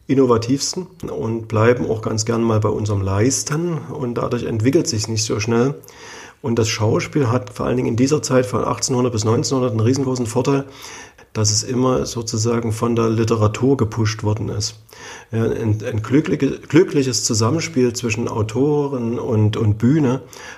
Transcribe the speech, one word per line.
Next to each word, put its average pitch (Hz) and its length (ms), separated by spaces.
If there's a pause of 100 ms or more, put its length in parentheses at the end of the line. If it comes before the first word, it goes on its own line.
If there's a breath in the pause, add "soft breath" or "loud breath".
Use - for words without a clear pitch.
innovativsten 131 800 (220)
und 113 400
bleiben 117 400
auch 107 120
ganz 113 240
gern 113 160
mal 113 200
bei 107 80
unserem 104 320
Leisten 139 760 (140)
und 123 240
dadurch 120 280
entwickelt 117 440
sich's 110 220
nicht 110 160
so 120 160
schnell. 120 340 (640 loud breath)
Und 117 180
das 107 100
Schauspiel 123 600
hat 123 220
vor - 140
allen 127 120
Dingen 127 120
in 117 60
dieser 135 260
Zeit 127 240
von - 180
achtzehnhundert 123 480
bis 107 140
neunzehnhundert 127 460
einen 110 80
riesengroßen 127 480
Vorteil, 135 380 (680 loud breath)
dass 107 160
es 104 140
immer 127 420
sozusagen 117 680
von 117 240
der 113 140
Literatur 110 640
gepusht 113 480
worden 107 260
ist. - 260 (560 loud breath)
Ja, 113 120
ein, 110 400
ein 110 200
glückliche-, 147 560
glückliches 143 640
Zusammenspiel 123 680
zwischen 113 340
Autoren 127 920
und, 107 380
und 104 220
Bühne 135 420 (360 loud breath)